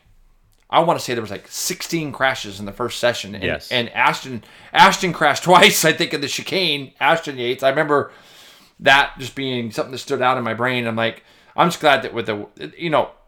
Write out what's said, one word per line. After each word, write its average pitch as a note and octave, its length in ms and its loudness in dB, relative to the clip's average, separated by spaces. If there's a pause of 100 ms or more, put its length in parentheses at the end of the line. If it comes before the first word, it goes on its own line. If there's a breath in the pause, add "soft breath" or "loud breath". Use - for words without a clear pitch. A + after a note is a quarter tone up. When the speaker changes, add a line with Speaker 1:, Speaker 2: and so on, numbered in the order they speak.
(680)
Speaker 1:
I C#3 120 4
wanna E3 200 2
say B2+ 140 -6
there A2+ 80 -4
was, G2+ 80 -10
like, G2 180 -12
sixteen D#3+ 640 -6
crashes A2 460 -4
in G#2 80 -10
the G2+ 60 -10
first A#2+ 260 -6
session. A2 360 -2
And, F#2+ 100 -12
Speaker 2:
Yes. E2 260 -4
Speaker 1:
and B2 200 -2
Ashton, C3 520 -2 (300 loud breath)
Ashton F3 400 4
crashed - 320 0
<laughs> - 0 -
twice, F3+ 400 6
I D#3+ 80 4
think, D#3+ 200 -2
in D3 80 -4
the C#3+ 80 -6
chicane. D3 680 -4
Ashton D3 400 0
Yates. B2 240 -4
I C3+ 80 4
remember D3 400 0 (680 loud breath)
that C#3 380 4
just B2+ 160 -12
being B2+ 360 -4
something C3 220 -6
that B2+ 60 -12
stood C3 220 -4
out B2+ 160 2
in B2+ 80 -6
my A2+ 100 -2
brain. B2 320 -2
I'm A2+ 100 -4
like, A2+ 280 -4 (320 soft breath)
I'm E3 120 4
just E3+ 120 -6
glad C#3 220 4
that B2 100 -8
with A#2 140 -6
the, G#2 220 -6 (280)
you E3+ 140 -6
know C3+ 200 2 (160)